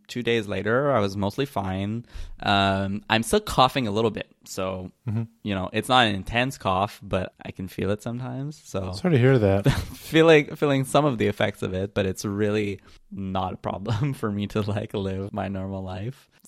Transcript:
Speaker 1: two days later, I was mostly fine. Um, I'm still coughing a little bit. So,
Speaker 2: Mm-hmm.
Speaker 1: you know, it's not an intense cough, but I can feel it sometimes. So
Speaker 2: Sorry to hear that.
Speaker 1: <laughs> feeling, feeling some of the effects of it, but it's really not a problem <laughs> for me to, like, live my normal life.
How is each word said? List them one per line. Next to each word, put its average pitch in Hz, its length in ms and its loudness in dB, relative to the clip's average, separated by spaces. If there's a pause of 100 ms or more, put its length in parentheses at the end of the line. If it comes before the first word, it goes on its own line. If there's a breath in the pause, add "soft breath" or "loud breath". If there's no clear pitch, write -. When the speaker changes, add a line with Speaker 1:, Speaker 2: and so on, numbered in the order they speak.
Speaker 1:
two 123 160 -6
days 113 240 0
later, 110 440 0
I 123 60 4
was 98 180 0
mostly 101 300 -2
fine. 101 580 -4 (360 loud breath)
Um, 98 680 0
I'm 113 140 4
still 110 180 0
coughing 131 460 2
a 104 60 -2
little 110 180 2
bit. 92 180 -10 (160)
So, 92 460 -6 (180)
Speaker 2:
Mm-hmm. 113 140 -2 (220)
Speaker 1:
you 104 100 -2
know, 92 180 -4
it's 107 160 -4
not 127 180 6
an 104 100 0
intense 120 420 -2
cough, 95 440 0
but 98 320 -4 (100)
I - 80 -10
can 95 160 -8
feel 95 240 -4
it 107 100 -4
sometimes. 127 640 -8
So 95 280 -6
Speaker 2:
Sorry 170 220 0
to 123 60 8
hear 131 180 6
that. 101 320 4
Speaker 1:
<laughs> - 240 -2
feeling, 160 640 6
feeling 139 280 2
some 147 200 2
of 131 140 0
the 104 100 2
effects 104 340 0
of 98 120 -4
it, 95 200 -2
but 101 120 2
it's 92 180 -4
really 104 560 0 (320 soft breath)
not 95 420 -4
a - 20 -12
problem 107 580 -2
<laughs> - 60 -12
for 110 120 -2
me 101 160 -2
to, 110 140 -2
like, 104 320 -4
live 98 380 -4
my 101 140 -4
normal 98 380 -6
life. 95 440 -10 (200)